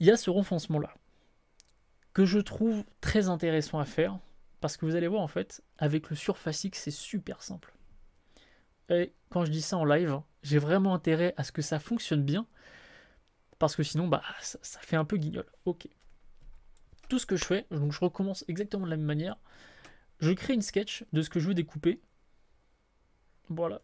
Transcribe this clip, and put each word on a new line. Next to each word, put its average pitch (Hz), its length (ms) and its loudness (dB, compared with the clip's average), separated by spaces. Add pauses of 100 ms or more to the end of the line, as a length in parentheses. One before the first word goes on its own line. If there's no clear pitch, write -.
il 165 60 8
y 196 40 12
a 226 60 10
ce - 140 -2
renfoncement 170 480 0
là, - 160 -4 (1160)
que 196 120 6
je 190 140 4
trouve 214 460 0 (160)
très 202 280 2
intéressant 160 500 0
à 143 60 0
faire, 180 340 -2 (420)
parce 147 160 -4
que 160 100 -4
vous 160 100 2
allez 170 120 2
voir 202 140 0
en 156 60 -2
fait, - 340 -6 (140)
avec 156 340 0
le 147 60 -4
Surface - 480 -4
X - 180 -6
c'est 147 80 -6
super - 520 -8
simple. - 300 -14 (1160)
Et 175 220 2 (160)
quand 175 160 0
je 156 60 0
dis 156 100 0
ça 185 160 -2
en 160 80 2
live, 147 340 4 (240)
j'ai 147 160 4
vraiment 185 360 4
intérêt 170 420 2
à 143 80 -2
ce - 80 -12
que - 80 -4
ça 151 180 -2
fonctionne 156 440 0
bien, 160 240 0 (1120)
parce 151 180 2
que 156 60 2
sinon, 165 260 0
bah, - 140 2 (180)
ça, - 220 -10
ça - 180 -14
fait - 160 -2
un 156 80 4
peu 190 140 -2
guignol. 156 260 -4 (220)
Ok. 170 220 -4 (1200)
Tout 254 80 2
ce - 80 -4
que 190 100 0
je - 80 0
fais, 185 260 -2
donc 147 220 -2
je - 80 -6
recommence 190 480 -2
exactement 190 380 -4
de 165 40 -4
la 160 60 -2
même 156 80 -2
manière. 156 320 -2 (840)
Je 156 120 4
crée 254 220 0
une 214 80 2
sketch - 500 -4
de 151 80 2
ce 151 80 -2
que 175 100 0
je 160 100 0
veux 196 60 2
découper. 165 460 0 (1500)
Voilà, 170 340 -4